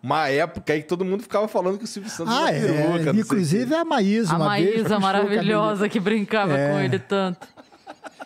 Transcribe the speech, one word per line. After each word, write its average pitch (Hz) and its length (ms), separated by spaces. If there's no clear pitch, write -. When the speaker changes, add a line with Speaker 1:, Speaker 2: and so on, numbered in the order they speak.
Speaker 1:
uma 147 260
época 160 460
aí 151 80
que 151 60
todo 180 180
mundo 196 160
ficava 214 260
falando 190 300
que 240 60
o - 20
Silvio 202 240
Santos 196 240
Speaker 2:
Ah, 277 100
Speaker 1:
usa 311 80
Speaker 2:
é. - 80
Speaker 1:
peruca, 170 380
não 165 60
sei 143 80
o 214 120
Speaker 2:
Inclusive 208 420
Speaker 1:
quê. 277 80
Speaker 2:
a 330 100
Maísa, 220 500
Speaker 3:
A - 20
Speaker 2:
uma 156 180
vez, 165 120
Speaker 3:
Maísa 226 160
Speaker 2:
puxou 208 160
o - 20
Speaker 3:
maravilhosa 208 760
Speaker 2:
cabelo. 208 160
Speaker 3:
que 220 100
brincava 202 580
Speaker 2:
É. 143 140
Speaker 3:
com 147 80
ele 131 180
tanto. 190 500